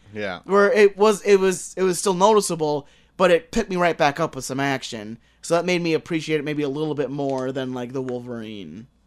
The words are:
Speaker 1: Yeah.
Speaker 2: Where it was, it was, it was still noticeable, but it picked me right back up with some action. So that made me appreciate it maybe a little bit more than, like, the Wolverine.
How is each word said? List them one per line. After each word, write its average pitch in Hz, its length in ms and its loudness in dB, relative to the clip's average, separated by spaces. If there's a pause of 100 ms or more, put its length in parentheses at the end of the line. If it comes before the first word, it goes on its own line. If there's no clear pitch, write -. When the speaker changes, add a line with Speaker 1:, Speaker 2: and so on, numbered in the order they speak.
(120)
Speaker 1:
Yeah. 101 320 -8
Speaker 2:
Where 202 280 4
it 202 240 6
was, 208 260 2
it 202 140 6
was, 190 400 -2
it 180 80 -2
was 185 140 0
still 196 160 0
noticeable, 175 720 2 (280)
but 180 140 4
it 165 220 2
picked 220 180 -2
me 180 60 -2
right 175 200 2
back 147 220 2
up 160 160 -2
with 131 100 -10
some 135 160 -6
action. 120 580 -6 (240)
So - 120 -2
that 170 100 0
made 180 160 0
me 165 140 0
appreciate 156 440 -2
it 143 60 -4
maybe 147 180 -4
a 147 60 -2
little 151 260 -4
bit 139 160 -2
more 135 420 -4
than, 131 200 -6
like, 123 200 -8
the 131 100 -6
Wolverine. 113 840 -10 (200)